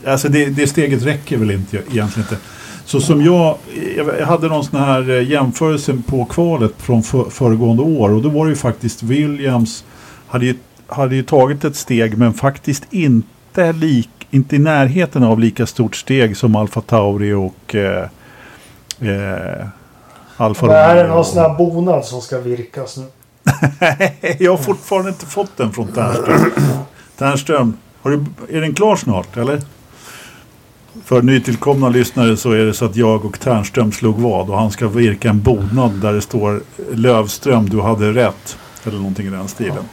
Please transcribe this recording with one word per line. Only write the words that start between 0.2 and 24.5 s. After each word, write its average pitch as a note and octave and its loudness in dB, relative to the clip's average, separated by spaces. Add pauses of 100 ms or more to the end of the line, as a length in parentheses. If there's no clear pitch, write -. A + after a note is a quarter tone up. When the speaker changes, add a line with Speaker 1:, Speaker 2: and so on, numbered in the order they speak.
Speaker 1:
det, D3 4
det C#3 0
steget C#3+ 0
räcker D3 -4
väl G#2+ 0
inte, G2 -4
egentligen G#2 -4
inte. G#2+ -6 (480)
Så C3+ -2
som D3 2
jag, E3+ 4 (640)
jag D3+ -2
hade D#3+ 0
någon D#3 -2
sån C#3 -4
här, C3 2
eh, B2+ 0
jämförelse C#3+ 0 (100)
på B2+ -2
kvalet D#3+ 0
från A#2 0
för-, B2 -2
föregående A#2 2
år, B2+ 2
och A2 2
då D3 0
var D3+ 0
det D#3 2
ju D3 0
faktiskt A#2 -4
Williams C3+ -2 (440)
hade B2 -2
ju, B2+ 0 (320)
hade C3 -2
ju C3 -2
tagit C#3+ 2
ett D3 -2
steg, A2+ 0
men A#2 4
faktiskt C#3 -2 (100)
inte E3 0
lik-, D#3+ 0 (200)
inte C#3 2
i C#3+ 4
närheten D3 2
av A2 4
lika A2+ 2
stort A2 -2
steg A#2+ 0
som A2 4
Alfa G#2+ -2
Tauri G2+ 0
och, F#2+ -4
eh, F#2+ 0 (960)
eh, G2 -6 (680)
Alfa A2 0
Speaker 2:
Det D#3 6
här D#3+ 8
är F3 6
Speaker 1:
Romeo. E3 0
Speaker 2:
någon E3 4
sån E3+ 0
här D3+ 4
bonad E3+ 0
som B2+ -10
ska B2+ -6
virkas B2 -8
nu. C3 -14 (400)
Speaker 1:
<laughs> D#3 -2
Jag F3+ 4